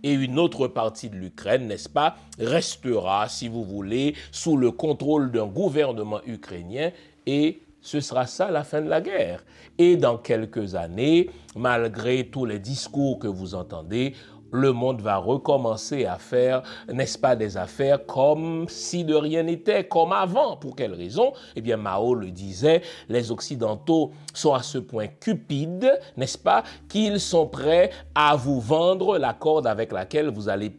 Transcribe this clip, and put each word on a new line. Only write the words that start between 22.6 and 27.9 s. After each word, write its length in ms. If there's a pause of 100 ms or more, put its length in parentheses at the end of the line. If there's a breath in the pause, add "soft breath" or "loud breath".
les 200
Occidentaux 840 (200 loud breath)
sont 200
à 100
ce 140
point 300
cupides, 840 (240 loud breath)
n'est-ce 220
pas, 260 (240 loud breath)
qu'ils 320
sont 280
prêts 440 (240 loud breath)